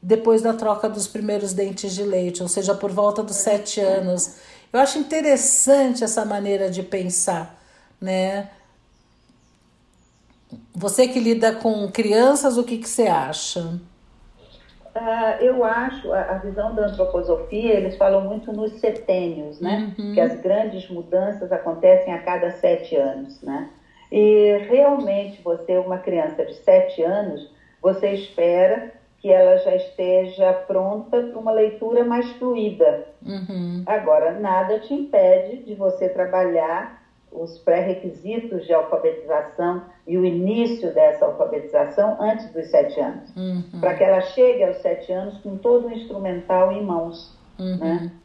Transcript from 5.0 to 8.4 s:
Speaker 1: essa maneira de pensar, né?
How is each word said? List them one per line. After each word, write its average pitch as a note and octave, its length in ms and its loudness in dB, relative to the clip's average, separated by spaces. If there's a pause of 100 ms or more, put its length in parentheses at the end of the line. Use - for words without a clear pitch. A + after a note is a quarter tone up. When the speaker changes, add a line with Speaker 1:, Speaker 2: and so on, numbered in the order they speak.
Speaker 1:
essa A3 200 -2
maneira G3+ 460 -2
de F3+ 140 -6
pensar, F3+ 760 -4 (400)
né? F#3+ 500 -2 (2250)